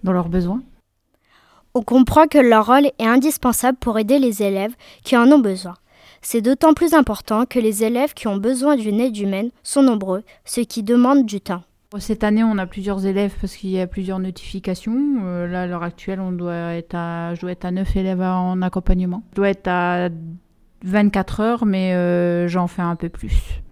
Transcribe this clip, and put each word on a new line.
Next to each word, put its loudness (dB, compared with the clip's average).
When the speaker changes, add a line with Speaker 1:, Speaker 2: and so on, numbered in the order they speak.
Speaker 1:
dans 0
leurs 0
besoins. -2
Speaker 2:
On -2
comprend 6
que 4
leur 6
rôle 6
est -2
indispensable 2
pour -2
aider 2
les 0
élèves -2
qui 0
en 8
ont 8
besoin. -4
C'est -2
d'autant 4
plus 2
important 0
que -2
les 0
élèves 0
qui -8
ont -2
besoin 0
d'une -2
aide 0
humaine -4
sont 0
nombreux, 2
ce -6
qui -6
demande 4
du -6
temps. -8
Speaker 1:
Cette -4
année, 2
on 0
a -4
plusieurs -6
élèves -2
parce -8
qu'il -10
y -2
a -4
plusieurs -6
notifications. -4
Euh, -6
là, -4
à -4
l'heure -6
actuelle, -8
on -6
doit -6
être -10
à, -6
je -12
dois -8
être -14
à -6
neuf -4
élèves -2
en -2
accompagnement. -2
Je -8
dois 4
être -4
à 0
vingt-quatre 0
heures, 0
mais, 0
euh, 0
j'en -2
fais -6
un 0
peu -6
plus. -2